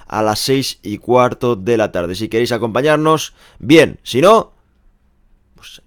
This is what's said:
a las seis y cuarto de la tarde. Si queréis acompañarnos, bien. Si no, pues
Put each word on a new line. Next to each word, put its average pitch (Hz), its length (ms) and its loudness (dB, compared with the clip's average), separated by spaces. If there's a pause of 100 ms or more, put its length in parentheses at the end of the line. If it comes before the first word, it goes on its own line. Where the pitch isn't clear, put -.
a 107 160 -6
las 107 180 -2
seis 135 440 -4
y 104 140 -10
cuarto 123 580 0
de 101 220 -2
la 101 160 -2
tarde. 87 220 -6
Si 107 120 -8
queréis 113 240 -2
acompañarnos, 143 840 -2 (240)
bien. 135 460 4
Si - 160 -6
no, 190 320 4 (1040)
pues - 320 -20